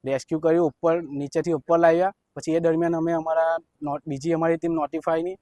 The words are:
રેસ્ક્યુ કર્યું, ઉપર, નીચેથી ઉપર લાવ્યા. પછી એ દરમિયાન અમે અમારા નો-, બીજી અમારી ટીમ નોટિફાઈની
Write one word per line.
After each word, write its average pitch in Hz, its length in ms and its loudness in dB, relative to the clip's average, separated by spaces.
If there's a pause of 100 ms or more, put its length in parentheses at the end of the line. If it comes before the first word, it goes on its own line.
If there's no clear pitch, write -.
રેસ્ક્યુ 135 340 -4
કર્યું, 165 280 2
ઉપર, 165 360 0
નીચેથી 143 500 -4
ઉપર 165 260 0
લાવ્યા. 170 340 4 (220)
પછી 156 180 -6
એ 165 80 2
દરમિયાન 170 340 2
અમે 165 180 -2
અમારા 165 440 0 (260)
નો-, 147 240 -6
બીજી 147 260 -4
અમારી 165 240 2
ટીમ 170 160 -2
નોટિફાઈની 165 680 -2